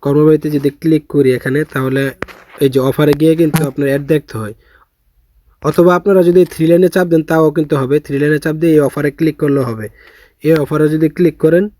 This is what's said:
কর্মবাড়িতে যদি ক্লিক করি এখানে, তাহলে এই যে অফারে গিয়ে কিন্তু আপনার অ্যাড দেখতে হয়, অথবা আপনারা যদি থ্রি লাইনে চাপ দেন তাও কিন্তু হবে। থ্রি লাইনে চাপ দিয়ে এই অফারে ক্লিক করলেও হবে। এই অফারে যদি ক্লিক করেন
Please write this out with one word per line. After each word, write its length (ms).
কর্মবাড়িতে 540
যদি 140
ক্লিক 240
করি 240
এখানে, 220
তাহলে 300
এই 100
যে 60
অফারে 400
গিয়ে 200
কিন্তু 200
আপনার 180
অ্যাড 240
দেখতে 280
হয়, 140
অথবা 360
আপনারা 300
যদি 120
থ্রি 180
লাইনে 240
চাপ 180
দেন 180
তাও 260
কিন্তু 240
হবে। 240
থ্রি 180
লাইনে 220
চাপ 180
দিয়ে 140
এই 120
অফারে 300
ক্লিক 240
করলেও 280
হবে। 160
এই 60
অফারে 300
যদি 120
ক্লিক 280
করেন 200